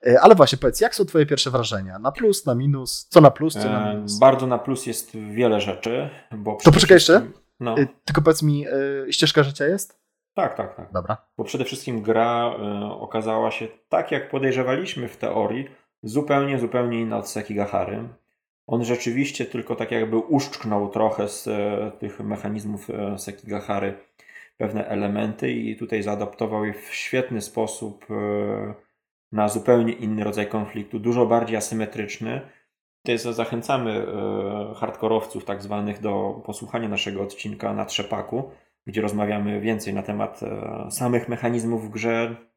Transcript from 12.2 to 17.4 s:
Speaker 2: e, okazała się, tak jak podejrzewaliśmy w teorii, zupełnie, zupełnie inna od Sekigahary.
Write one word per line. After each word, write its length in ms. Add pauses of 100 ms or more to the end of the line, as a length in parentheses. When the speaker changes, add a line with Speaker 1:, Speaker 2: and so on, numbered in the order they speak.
Speaker 2:
e, 260 (140)
okazała 520
się, 160 (220)
tak 220
jak 180
podejrzewaliśmy 800
w 100
teorii, 500 (360)
zupełnie, 560
zupełnie 420
inna 160
od 120
Sekigahary. 800 (580)